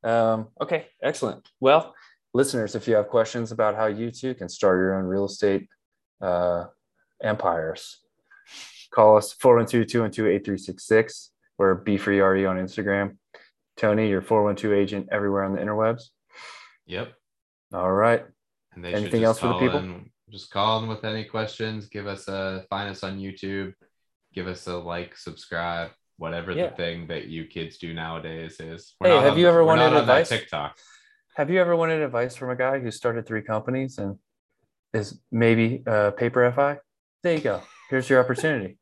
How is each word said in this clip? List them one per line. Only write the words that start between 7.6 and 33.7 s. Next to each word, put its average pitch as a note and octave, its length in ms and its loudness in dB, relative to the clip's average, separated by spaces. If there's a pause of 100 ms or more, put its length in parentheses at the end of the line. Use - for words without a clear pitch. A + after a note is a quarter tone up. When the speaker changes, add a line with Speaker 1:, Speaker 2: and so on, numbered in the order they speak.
Speaker 1:
call G#2+ 260 8
us - 160 0
four B2 240 6
one A2+ 80 2
two, A#2 200 0
two A#2+ 160 -2
one A2 100 -2
two, - 160 -2
eight G2+ 180 0
three G2 120 -4
six - 280 -14
six. - 460 0 (260)
We're F#2+ 180 4
B G2+ 220 -2
Free G2+ 240 0
R F#2+ 140 4
E G2 100 2
on F#2+ 120 -2
Instagram. G2 600 -4 (580)
Tony, A2 340 2
your F#2+ 120 0
four G#2+ 220 2
one G#2 120 0
two G#2 180 -2
agent G2+ 380 0
everywhere G2+ 320 -2
on G2 120 -4
the - 60 -4
interwebs. A2 420 -2 (840)
Speaker 2:
Yep. G#2 280 -10 (600)
Speaker 1:
All F2+ 180 -2
right. A2 340 2 (480)
Speaker 2:
And F2 120 -18
they F2 80 -6
Speaker 1:
Anything G#2+ 280 -2
Speaker 2:
should - 0 -
just - 40 2
Speaker 1:
else A2+ 140 2
for F2+ 80 -2
the F2 60 0
Speaker 2:
call F#2 80 -2
Speaker 1:
people? B2+ 180 0
Speaker 2:
in, F#2 320 -12 (180)
just G2+ 220 -20
call A2 320 0
in A2+ 60 -8
with A2 140 -10
any A2 220 -6
questions. A2 640 -8
Give G2+ 180 -12
us G2 220 -10
a, F#2+ 420 -8
find G2+ 220 -6
us F#2+ 120 -12
on G2 160 -8
YouTube. G2 540 -8 (600)
Give F2+ 140 -8
us F#2 200 -12
a F2+ 100 -8
like, F2 400 -10
subscribe, E2+ 720 -8 (280)
whatever E2+ 340 -8
Speaker 1:
Yeah. E3 180 -4
Speaker 2:
the - 60 -16
thing E2+ 320 -8
that D#2+ 180 -8
you D#2+ 200 -12
kids D#2+ 340 -12
do E2 160 -10
nowadays E2 640 -10
is. E2 400 -16
We're F#3 100 2
Speaker 1:
Hey, E3+ 60 8
Speaker 2:
not C3 80 6
Speaker 1:
have C#3+ 100 6
Speaker 2:
on D#3+ 60 2
Speaker 1:
you F3 60 8
Speaker 2:
the, F3 40 10
Speaker 1:
ever E3+ 140 8
Speaker 2:
we're D#3+ 60 6
Speaker 1:
wanted D#3+ 120 6
Speaker 2:
not B2 60 8
on B2+ 60 4
that - 80 6 (200)
Speaker 1:
advice? E3+ 80 -2
Speaker 2:
TikTok. D#2 480 -4 (580)
Speaker 1:
Have D3 140 -2
you F#3 100 2
ever F3 160 4
wanted D#3+ 280 0
advice B2 320 -2
from B2+ 160 -8
a B2 40 -4
guy C3 240 0
who A#2+ 120 -6
started A#2 340 -4
three A2 160 -4
companies B2+ 560 -4